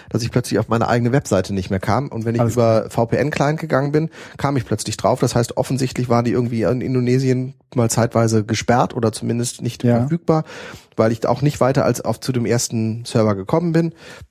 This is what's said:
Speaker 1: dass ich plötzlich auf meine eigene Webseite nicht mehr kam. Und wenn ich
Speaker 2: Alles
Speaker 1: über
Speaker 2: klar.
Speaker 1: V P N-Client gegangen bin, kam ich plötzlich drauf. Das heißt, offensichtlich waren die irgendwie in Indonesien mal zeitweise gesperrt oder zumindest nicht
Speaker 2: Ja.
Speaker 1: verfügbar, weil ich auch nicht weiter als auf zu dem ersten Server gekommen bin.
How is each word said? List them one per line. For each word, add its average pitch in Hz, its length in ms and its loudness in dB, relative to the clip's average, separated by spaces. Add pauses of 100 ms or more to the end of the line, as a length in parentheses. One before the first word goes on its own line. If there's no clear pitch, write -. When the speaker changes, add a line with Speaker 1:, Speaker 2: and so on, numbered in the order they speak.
Speaker 1:
dass 110 120 -2
ich 117 80 -4
plötzlich 120 300 0
auf 110 80 -2
meine 113 200 0
eigene 120 240 2
Webseite 101 440 0
nicht 92 160 -4
mehr 95 80 -2
kam. 117 300 -2
Und 113 140 -8
wenn 117 120 -2
ich 117 60 0
Speaker 2:
Alles 117 120 2
Speaker 1:
über 113 280 4
Speaker 2:
klar. - 100 -8
Speaker 1:
V 117 160 0
P - 100 0
N-Client 147 420 0
gegangen 143 320 0
bin, 156 200 0 (260)
kam 139 200 0
ich 120 100 0
plötzlich - 280 -4
drauf. 117 260 0
Das 123 120 2
heißt, 120 240 0
offensichtlich 127 500 -2
waren 120 160 2
die 117 100 0
irgendwie 117 280 0
in 110 200 0
Indonesien 127 760 0 (180)
mal 117 160 2
zeitweise 113 560 2
gesperrt 120 500 0
oder 113 160 0
zumindest 117 520 -4
nicht 120 200 -6
Speaker 2:
Ja. 120 180 4
Speaker 1:
verfügbar, 156 420 0 (520)
weil 110 160 2
ich 113 140 -4
auch 123 160 0
nicht 143 180 0
weiter 127 240 2
als - 180 0
auf - 180 -4
zu - 120 -4
dem 123 140 -2
ersten 113 600 -2
Server 110 280 2
gekommen 160 380 0
bin. 165 240 0 (360)